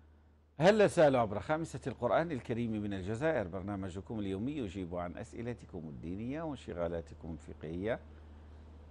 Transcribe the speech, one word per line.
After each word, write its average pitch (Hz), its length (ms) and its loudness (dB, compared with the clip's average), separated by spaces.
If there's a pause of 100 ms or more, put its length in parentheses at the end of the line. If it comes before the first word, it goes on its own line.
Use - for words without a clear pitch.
(600)
هلا 202 260 10
سالوا 139 340 8
عبر 101 200 0
خامسة 156 460 -2
القرآن 123 460 2
الكريم 117 400 -2
من 104 220 -2
الجزائر، 110 540 0
برنامجكم 95 720 -6
اليومي 101 340 -2
يجيب 92 440 -4
عن 87 200 -4
أسئلتكم 117 600 -8
الدينية 87 640 -6
وانشغالاتكم 85 920 -4
الفقهية. 85 680 -4 (920)